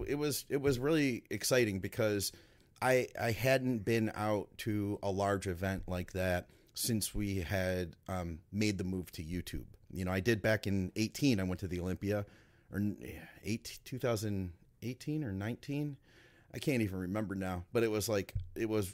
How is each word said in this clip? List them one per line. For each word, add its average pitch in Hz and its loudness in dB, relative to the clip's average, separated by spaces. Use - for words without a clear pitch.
it 135 0
was, 147 -2
it 139 0
was 135 4
really 139 2
exciting 107 4
because 104 0
I, 127 4
I 117 0
hadn't 127 2
been 110 2
out 104 0
to 104 -2
a 101 -2
large 98 2
event 95 -2
like 92 -4
that 90 0
since - 0
we 101 0
had, 92 0
um, 87 -4
made 104 2
the 95 -4
move 92 -4
to 85 -8
YouTube. 80 -6
You 92 -4
know, 90 0
I 95 2
did 104 4
back 110 2
in 98 0
eighteen, 110 2
I 95 2
went 92 -2
to 98 -4
the 87 -4
Olympia, 98 0
or - -4
n-, 101 0
eight-, - -6
two 131 -8
thousand 104 0
eighteen 151 -4
or 110 -4
nineteen. 135 -4
I 120 -8
can't 123 2
even 95 -2
remember 95 -2
now, 92 -2
but 117 4
it 113 4
was 107 0
like, 101 0
it 110 -2
was 104 0